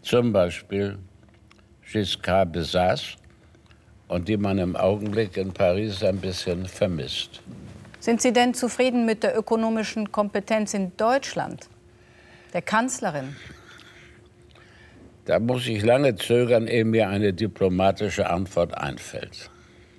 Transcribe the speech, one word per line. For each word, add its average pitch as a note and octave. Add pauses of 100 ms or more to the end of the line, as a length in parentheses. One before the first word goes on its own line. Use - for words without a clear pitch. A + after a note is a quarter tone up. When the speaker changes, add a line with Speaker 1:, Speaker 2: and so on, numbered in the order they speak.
Speaker 1:
zum A#2+
Beispiel G2 (880)
Giscard F#2
besaß F2+ (920)
und F2
die G#2+
man G2
im F2+
Augenblick G2+
in F#2+
Paris G2+
ein F#2+
bisschen F#2
vermisst. F2 (640)
Speaker 2:
Sind A3+
Sie B3+
denn B3
zufrieden B3
mit A3
der G3+
ökonomischen A3
Kompetenz G#3
in F#3+
Deutschland, A#3 (840)
der F3
Kanzlerin? F3+ (1900)
Speaker 1:
Da E2+
muss B2
ich G#2+
lange B2
zögern, A#2
ehe A#2
mir A2
eine G2+
diplomatische F#2+
Antwort F2
einfällt. - (480)